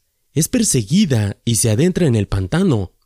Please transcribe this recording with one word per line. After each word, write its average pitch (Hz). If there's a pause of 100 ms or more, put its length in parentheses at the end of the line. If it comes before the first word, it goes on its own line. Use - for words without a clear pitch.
(320)
es -
perseguida 131
y 117
se 117
adentra 170
en 120
el 101
pantano, 110 (120)